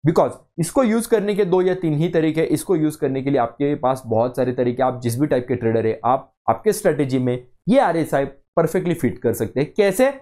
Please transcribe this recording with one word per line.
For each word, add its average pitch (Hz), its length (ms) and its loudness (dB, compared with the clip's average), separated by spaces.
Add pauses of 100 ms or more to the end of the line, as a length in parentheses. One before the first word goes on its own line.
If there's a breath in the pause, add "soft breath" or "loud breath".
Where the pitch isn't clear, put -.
Because 170 260 2 (260)
इसको 254 240 0
यूज़ 226 260 0
करने 202 260 0
के 202 100 2
दो 185 160 2
या 185 140 2
तीन 175 180 -2
ही 160 160 0
तरीके 160 320 0
हैं। 151 80 0
इसको 160 260 0
यूज़ 151 240 -2
करने 135 220 -2
के 135 80 -4
लिए 139 100 2
आपके 143 360 -2
पास 131 300 -2
बहुत 113 320 0
सारे 127 160 0
तरीके, 123 300 0
आप 127 200 -2
जिस 120 160 -2
भी 147 80 2
टाइप 135 200 0
के 123 80 0
ट्रेडर 113 300 0
है, 110 200 -2
आप, 127 260 0 (180)
आपके 196 240 0
स्ट्रेटजी 143 460 0
में 123 180 -2 (320)
ये 262 100 6
आरएसआई 165 460 0 (320)
परफेक्टली 170 360 0
फिट 135 240 -2
कर 117 160 0
सकते - 260 -4
हैं। - 180 -2
कैसे? 214 440 2